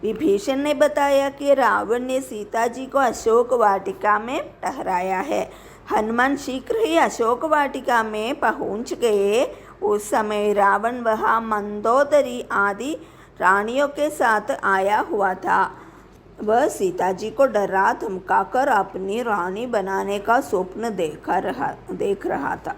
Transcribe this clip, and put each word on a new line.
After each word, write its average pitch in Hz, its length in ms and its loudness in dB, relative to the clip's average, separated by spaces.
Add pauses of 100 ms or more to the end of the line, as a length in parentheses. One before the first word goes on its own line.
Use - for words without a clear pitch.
विभीषण 220 520 0
ने 294 180 0
बताया 277 560 2
कि 277 240 2
रावण 214 460 2
ने 262 220 -2
सीता 226 460 -4
जी 254 180 -6
को 262 140 0
अशोक 240 540 2
वाटिका 208 680 2
में 262 300 -6 (140)
ठहराया 185 560 -2
है। 190 320 -4 (360)
ഹനുമാൻ 240 500 0
ശീഘ്ര 262 480 -4
ഹി 320 100 2
അശോക 240 500 2
വാടിക 285 460 0 (100)
മേ 214 300 -4
പഹുഞ്ച് 240 640 -2
ഗയേ. 208 460 2 (400)
ഉസ് 208 300 0
സമയ 214 420 0
രാവൺ 202 500 2
വഹ 226 220 0 (140)
മന്ദോദരി 226 1000 0 (120)
ആദി 202 400 -2 (500)
റാണിയൊക്കെ 247 680 2
സാത്ത് 233 540 0
ആയാ 196 380 2
ഹുവാ 196 320 0
ഥാ. 190 260 0 (840)
വ 233 240 4
സീതാജി 185 640 -2
കോ 240 160 2
ഡരാ 196 460 2
ധമകാകർ 202 760 0
അപ്നി 196 520 -2
റാണി 202 440 -4
ബനാനെ 196 520 -2
കാ 226 220 2
സ്വപ്ന 214 500 -4
ദേഖാ 175 500 -4
രഹാ, - 300 -4 (220)
ദേഖ് 202 360 -4
രഹാ 277 280 -4
ഥാ. - 220 -10